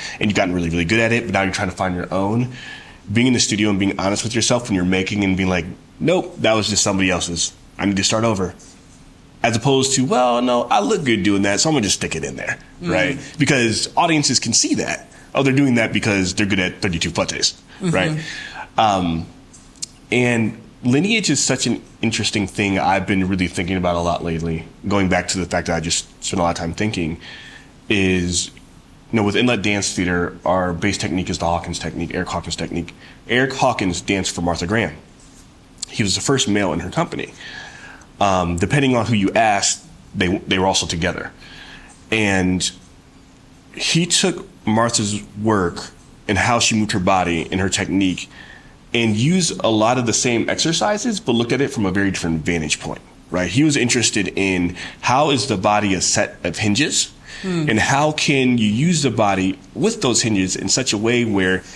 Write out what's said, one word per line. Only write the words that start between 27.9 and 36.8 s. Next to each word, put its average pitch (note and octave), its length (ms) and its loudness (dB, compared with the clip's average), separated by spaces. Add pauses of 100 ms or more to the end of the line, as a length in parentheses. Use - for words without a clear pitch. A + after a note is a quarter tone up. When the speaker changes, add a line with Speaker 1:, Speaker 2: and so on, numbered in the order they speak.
Speaker 1:
you A2+ 60 0
know, G#2+ 60 4
with G2+ 120 0
Inlet A#2 280 2
Dance G2+ 320 -2
Theater, F2+ 500 -2
our F2+ 280 2
base F#2 240 -2
technique F#2 320 -2
is E2+ 100 -4
the E2+ 60 -2
Hawkins E2+ 340 -2
technique, E2 340 -6
Eric F2+ 160 -4
Hawkins E2 260 -6
technique. E2 380 -6 (340)
Eric C3 260 0
Hawkins A2 480 0
danced F#2+ 340 -2
for F#2 60 -4
Martha E2+ 260 -2
Graham. G2 280 0 (920)
He - 160 -4
was F#2 120 0
the - 60 -4
first C3+ 260 0
male G2+ 260 0
in D#2+ 80 -2